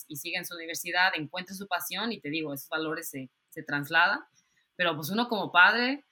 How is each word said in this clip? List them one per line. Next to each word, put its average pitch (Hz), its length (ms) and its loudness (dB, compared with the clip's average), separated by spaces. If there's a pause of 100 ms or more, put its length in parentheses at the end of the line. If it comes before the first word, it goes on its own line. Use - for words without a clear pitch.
y 151 80 -12
siga 170 220 -6
en 175 60 -6
su 175 100 -12
universidad, 170 600 0
encuentre 180 380 -8
su 196 120 -12
pasión, 185 460 -4
y 175 80 -10
te 147 100 -10
digo, 151 240 -4
esos - 140 -12
valores 160 400 -4
se, 131 200 -12 (220)
se 156 140 -14
trasladan, 165 560 2 (560)
pero, 170 200 2
pues, 156 140 -6
uno 233 180 0
como 202 220 -2
padre 233 600 6